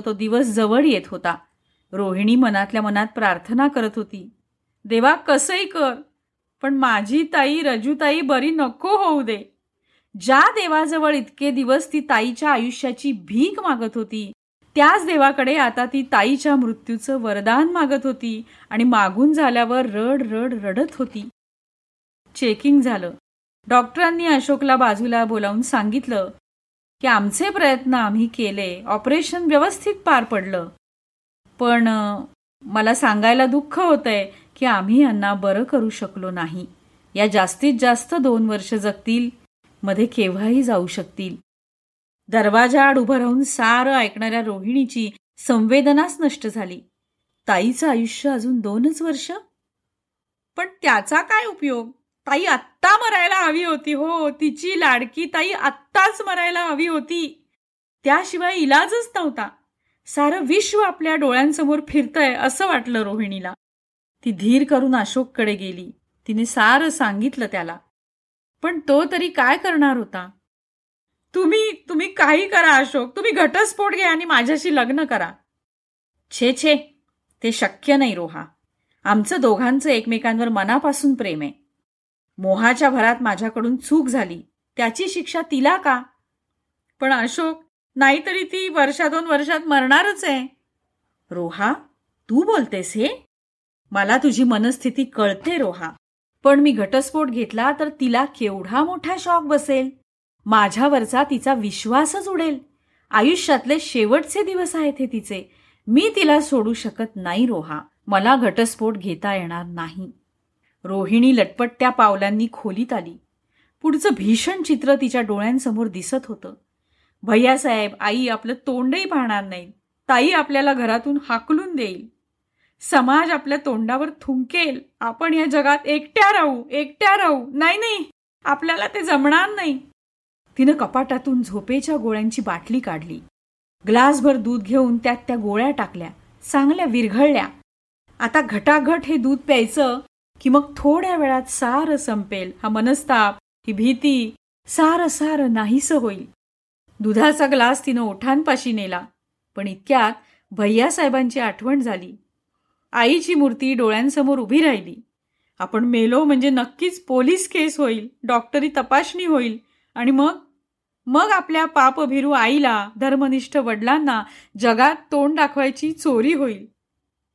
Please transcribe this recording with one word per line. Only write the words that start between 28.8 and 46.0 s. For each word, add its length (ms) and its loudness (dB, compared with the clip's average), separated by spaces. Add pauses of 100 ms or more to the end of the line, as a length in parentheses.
ऑपरेशन 600 -2
व्यवस्थित 500 0
पार 280 2
पडलं, 460 -6 (880)
पण, 280 2
अ, 340 -2 (400)
मला 320 0
सांगायला 520 2
दुःख 340 -2
होतंय 520 0 (240)
की 100 -4
आम्ही 360 2
यांना 320 2
बरं 300 0
करू 260 0
शकलो 420 -10
नाही. 340 -8 (500)
या 120 2
जास्तीत 520 2
जास्त 360 0
दोन 340 2
वर्ष 240 -4
जगतील, 560 -2 (540)
मध्ये 220 0
केव्हाही 580 0
जाऊ 240 0
शकतील." 480 -10 (920)
दरवाजाआड 720 4
उभं 200 2
राहून 260 0
सारं 500 0
ऐकणाऱ्या 480 -2
रोहिणीची 720 -4 (260)
संवेदनाच 840 2